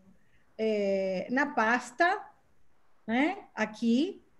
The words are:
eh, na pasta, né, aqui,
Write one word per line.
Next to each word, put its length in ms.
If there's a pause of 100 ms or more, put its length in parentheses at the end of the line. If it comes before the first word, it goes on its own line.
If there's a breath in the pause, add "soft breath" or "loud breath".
(600)
eh, 720
na 160
pasta, 720 (840)
né, 300 (180)
aqui, 640 (180)